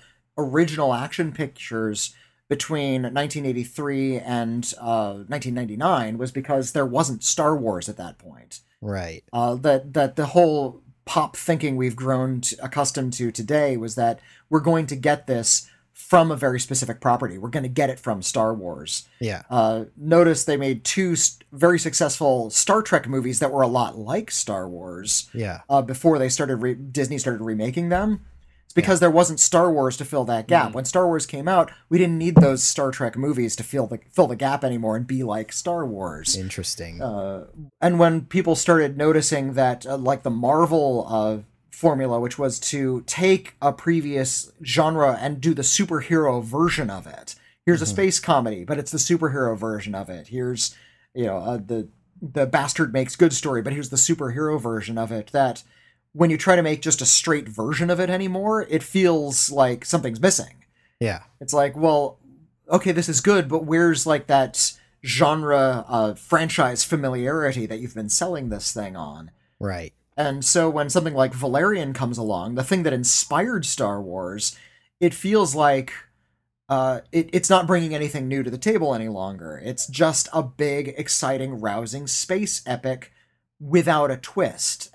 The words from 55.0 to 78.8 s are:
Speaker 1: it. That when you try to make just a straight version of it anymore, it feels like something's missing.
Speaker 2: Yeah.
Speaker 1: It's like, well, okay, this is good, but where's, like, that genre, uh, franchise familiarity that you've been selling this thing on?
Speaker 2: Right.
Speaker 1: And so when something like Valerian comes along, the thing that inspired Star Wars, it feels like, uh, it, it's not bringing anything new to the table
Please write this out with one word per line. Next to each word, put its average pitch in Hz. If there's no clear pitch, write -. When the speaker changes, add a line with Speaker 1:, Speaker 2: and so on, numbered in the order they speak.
Speaker 1:
it. 110
That 131
when 165
you 156
try 185
to 175
make 156
just 156
a 123
straight 151
version 127
of 175
it 180
anymore, 196
it 156
feels 160
like 127
something's 120
missing. -
Speaker 2:
Yeah. 107
Speaker 1:
It's 135
like, 143
well, 151
okay, 185
this 165
is 143
good, 190
but 160
where's, 160
like, 151
that 135
genre, 139
uh, 110
franchise 156
familiarity 135
that 110
you've 123
been 107
selling 156
this 101
thing 98
on? 80
Speaker 2:
Right. 87
Speaker 1:
And 139
so 165
when 147
something 160
like 131
Valerian 139
comes 123
along, 107
the 127
thing 185
that 156
inspired 151
Star 101
Wars, 92
it 175
feels 190
like, 143
uh, 131
it, 165
it's 175
not 185
bringing 165
anything 147
new 135
to 123
the 127
table 165